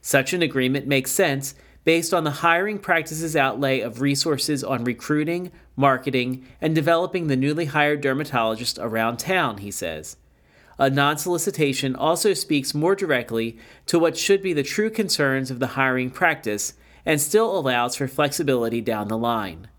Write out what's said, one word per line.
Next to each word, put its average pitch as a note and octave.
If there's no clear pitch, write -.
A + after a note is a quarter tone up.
Such -
an F3
agreement C3+
makes C3+
sense C#3+
based E3
on E3+
the D3+
hiring F3+
practice's D#3+
outlay C3+
of A#2
resources C#3
on B2
recruiting, D3+
marketing, B2+
and D#3+
developing E3+
the C3+
newly D3
hired D3
dermatologist B2+
around A2+
town, D#3
he G2+
says. D#2+
A C3+
non-solicitation C#3+
also E3+
speaks -
more D#3+
directly A#2
to F3
what E3
should G3
be F#3
the D3
true G#3+
concerns C#3
of B2+
the C3
hiring B2+
practice C3
and D3+
still G#3
allows B2
for C3+
flexibility C3
down G#2+
the A2+
line. G#2+